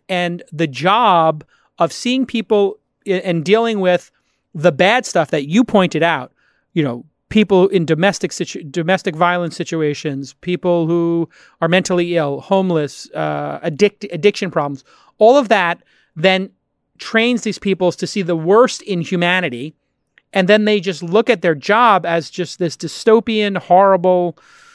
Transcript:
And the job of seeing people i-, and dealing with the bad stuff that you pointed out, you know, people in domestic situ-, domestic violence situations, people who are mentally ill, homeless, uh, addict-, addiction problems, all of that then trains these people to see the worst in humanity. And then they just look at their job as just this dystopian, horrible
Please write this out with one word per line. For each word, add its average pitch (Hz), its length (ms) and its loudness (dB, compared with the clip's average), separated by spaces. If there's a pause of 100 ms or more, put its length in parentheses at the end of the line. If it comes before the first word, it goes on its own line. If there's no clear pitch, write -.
And 175 340 -4 (100)
the 160 140 -2
job 160 800 2 (340)
of 170 140 0
seeing 254 340 -2
people 202 540 -2 (260)
i-, 196 60 -2
and 180 320 -2
dealing 214 360 0
with 180 300 0 (440)
the 165 180 2
bad 208 340 2
stuff 160 240 -2
that 147 180 -4
you 214 160 2
pointed 180 380 2
out, 151 300 -2 (420)
you 165 80 0
know, 123 240 -4 (240)
people 196 380 4
in 180 180 0
domestic 165 460 0
situ-, - 320 -10
domestic 165 520 -4
violence 175 400 -2
situations, 147 840 -6
people 175 440 -2
who 170 420 0 (320)
are 165 80 0
mentally 175 480 0
ill, 143 240 -2
homeless, 180 720 -2
uh, 147 500 -6
addict-, 196 500 -2
addiction 185 380 -2
problems, 143 340 -4 (340)
all 233 200 6
of 240 100 0
that 180 340 0 (340)
then 190 340 0 (480)
trains 233 440 -2
these 208 160 -4
people 180 340 0
to - 140 -8
see 208 140 -4
the 170 160 -2
worst 196 460 2
in 185 180 -4
humanity. 170 720 -2 (580)
And 185 160 2
then 214 160 4
they 208 160 0
just 175 220 -6
look 196 280 0
at 202 100 0
their 170 140 0
job 202 500 2
as 170 260 -4
just - 280 -10
this 170 180 -4
dystopian, 214 800 0
horrible 180 800 2 (380)